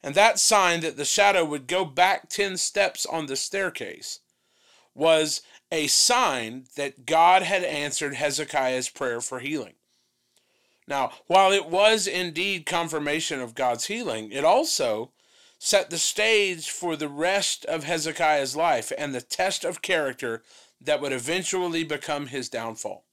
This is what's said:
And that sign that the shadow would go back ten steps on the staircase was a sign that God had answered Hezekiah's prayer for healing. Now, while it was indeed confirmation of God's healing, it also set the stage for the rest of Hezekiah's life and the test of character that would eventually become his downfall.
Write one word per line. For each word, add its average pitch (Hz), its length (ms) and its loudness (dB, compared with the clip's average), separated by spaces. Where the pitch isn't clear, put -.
And 143 120 -10
that 214 240 6
sign 180 420 4
that 160 180 -6
the 143 80 -4
shadow 196 380 4
would 143 220 -6
go 180 200 0
back 170 420 0
ten 196 300 -4
steps - 480 -2
on 160 200 -6
the 135 100 -6
staircase - 840 -8
was 156 460 2
a 156 140 0
sign 131 800 0
that 135 300 -8
God 170 360 8
had 180 220 0
answered 147 500 -4
Hezekiah's 135 760 -2
prayer 120 320 -4
for 127 180 -8
healing. 131 340 -6
Now, 135 260 -2
while 190 240 8
it 196 160 2
was 196 400 4
indeed 180 600 -4
confirmation 156 760 -2
of 117 140 -8
God's 123 320 -2
healing, 123 460 -6
it 139 120 -4
also 147 680 2
set 190 280 2
the 165 80 -6
stage 208 720 0
for 170 260 -4
the 151 100 -6
rest 170 600 -2
of 156 180 -4
Hezekiah's 151 720 0
life 151 400 0
and 143 180 -6
the 123 60 -4
test - 420 -4
of 175 200 -6
character 131 600 -2
that 143 220 0
would 139 100 -2
eventually 165 720 -2
become 147 440 -6
his 127 200 -8
downfall. 113 640 -8